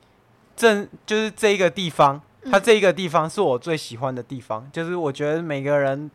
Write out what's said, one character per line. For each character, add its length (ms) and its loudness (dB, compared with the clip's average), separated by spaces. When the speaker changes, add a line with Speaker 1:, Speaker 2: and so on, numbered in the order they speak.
Speaker 1:
正， 320 2
就 120 -2
是 120 -2
这 200 0
一 80 2
个 120 4
地 200 -4
方， 320 2
Speaker 2:
嗯。 80 -10
Speaker 1:
它 80 4
这 140 4
一 80 2
个 100 4
地 180 -2
方 200 0
是 120 -2
我 160 2
最 180 -4
喜 220 -10
欢 160 -4
的 100 -8
地 160 -12
方， 320 -8
就 120 -6
是 120 -6
我 160 -2
觉 200 -4
得 100 -2
每 200 -6
个 160 0
人 380 -2